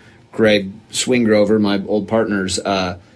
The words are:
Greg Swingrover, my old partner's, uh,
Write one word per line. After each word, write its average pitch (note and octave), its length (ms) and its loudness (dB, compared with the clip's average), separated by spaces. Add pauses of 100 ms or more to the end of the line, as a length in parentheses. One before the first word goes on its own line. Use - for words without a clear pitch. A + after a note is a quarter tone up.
(300)
Greg G#2 400 2 (200)
Swingrover, G#2+ 720 2
my G2+ 280 0
old G2+ 200 -2
partner's, G2+ 520 -2
uh, F#2 380 -4 (180)